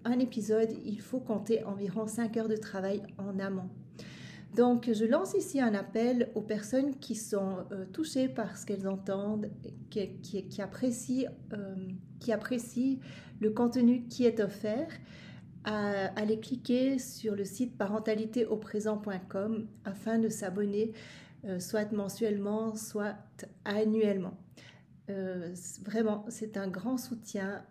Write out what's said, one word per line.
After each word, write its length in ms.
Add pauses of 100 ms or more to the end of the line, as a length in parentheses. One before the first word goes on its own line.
un 160
épisode, 520 (120)
il 160
faut 220
compter 420
environ 420
cinq 300
heures 140
de 80
travail 440 (160)
en 220
amont. 300 (840)
Donc, 380
je 100
lance 300
ici 260
un 140
appel 600
aux 80
personnes 580
qui 140
sont, 600
euh, 180
touchées 380
par 260
ce 100
qu'elles 220
entendent, 600 (400)
qui, 320
qui, 260
qui 140
apprécient, 680 (220)
euh, 240 (460)
qui 100
apprécient 680 (420)
le 80
contenu 580
qui 180
est 140
offert, 480 (760)
à 400 (120)
aller 220
cliquer 600
sur 360
le 80
site 340
parentalité 680
au 100
présent 420
point 220
com 480 (160)
afin 360
de 100
s'abonner, 640 (500)
euh, 160
soit 320
mensuellement, 840
soit 400 (500)
annuellement. 720 (720)
Euh, 440
c-, 300
vraiment, 460
c'est 260
un 140
grand 280
soutien 720